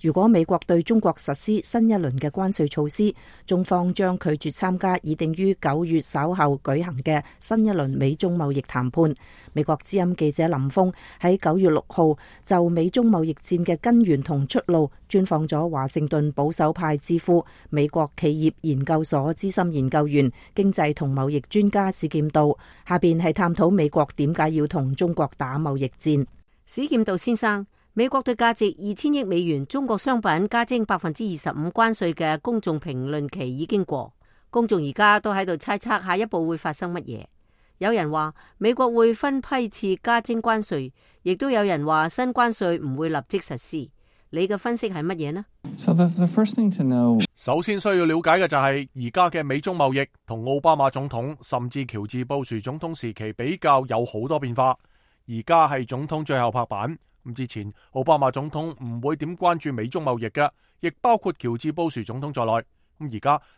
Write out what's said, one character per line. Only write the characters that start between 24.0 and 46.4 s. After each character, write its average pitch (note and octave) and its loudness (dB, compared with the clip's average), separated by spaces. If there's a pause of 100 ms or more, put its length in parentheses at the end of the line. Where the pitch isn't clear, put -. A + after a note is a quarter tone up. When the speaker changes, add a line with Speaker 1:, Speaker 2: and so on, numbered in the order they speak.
Speaker 1:
點 D3+ 0
解 D#3+ 2
要 D3+ 0
同 C3+ -2
中 E3+ 0
國 D3 0
打 C3+ -4
貿 C#3+ -2
易 C3+ -2 (100)
戰。 C#3+ 2 (400)
Speaker 2:
史 C4+ -8
劍 A#3+ 2
道 G3 0
先 A#3+ -2
生， G#3 -2 (280)
美 A#3 2
國 C4 0
對 A#3+ -2
價 A#3 4
值 A3 0 (120)
二 G3+ -6
千 D4 0
億 C#4 0
美 F3+ 0
元 D3+ -2
中 C#4 -4
國 A3+ -2
商 A#3+ 0
品 F#3 2
加 A#3 0
徵 A#3+ 0
百 F#3+ -2
分 D#3+ -4
之 A3+ -8
二 F#3+ -4
十 D#3+ -8 (100)
五 D#3+ -2
關 G#3+ 2
稅 E3+ -2
嘅 D#3 -2
公 A#3 -2
眾 D#3+ -2
評 D3 -8 (160)
論 D3 -4
期 C3 -6
已 D3+ -4
經 G3 0
過， B2+ -6 (380)
公 A#3 0
眾 F#3 0
而 C#3 -6
家 G#3 4
都 G#3 -2
喺 F#3+ -2
度 F3 -2
猜 G#3 -4
測 G#3+ -4
下 F3+ 0
一 G#3+ 0
步 E3+ -2
會 D#3+ -2
發 D#3 -6
生 F3 -8
乜 F3 -8
嘢。 G#2 -12 (540)
有 C#3 0
人 F3+ 0
話 D#3 -2 (240)
美 A3 2
國 B3 2
會 A#3 4
分 C#4 -2
批 B3+ -2
次 F#3+ -4
加 A#3 2
徵 A3+ -4
關 A3 0
稅， C#3 -6 (320)
亦 F3+ 0
都 C#4 -2
有 A3 2
人 E3 0
話 D#3 2
新 B3+ -2
關 A#3+ 2
稅 F3 -2
唔 C3+ -6
會 D#3+ -2
立 D#3 -2 (100)
即 G3 -4
實 C3 -10
施。 - -10 (400)
你 F3 -2
嘅 G#3 -2
分 A#3+ -4
析 A3+ -4
係 D#3+ -6
乜 F#3 -2
嘢 D3+ -6
呢？ G3 -8 (300)
Speaker 3:
So - 0
the, F3 6
the F3 0
first G#3 2